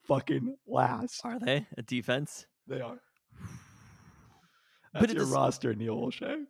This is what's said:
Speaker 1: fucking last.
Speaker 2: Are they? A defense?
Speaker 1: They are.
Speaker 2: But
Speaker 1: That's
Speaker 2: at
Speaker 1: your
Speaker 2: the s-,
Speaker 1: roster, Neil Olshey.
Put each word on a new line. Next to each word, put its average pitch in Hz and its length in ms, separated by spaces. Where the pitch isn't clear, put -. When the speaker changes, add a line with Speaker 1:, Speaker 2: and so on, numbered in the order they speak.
Speaker 1:
fucking 151 520
last. 247 560
Speaker 2:
Are 240 160
they? 143 280
A 123 60
defense? 127 640
Speaker 1:
They 135 140
are. 247 180
Speaker 2:
But - 100
Speaker 1:
That's 226 100
Speaker 2:
at - 60
Speaker 1:
your 143 80
Speaker 2:
the 135 40
s-, 135 60
Speaker 1:
roster, 135 400
Neil 110 200
Olshey. 277 540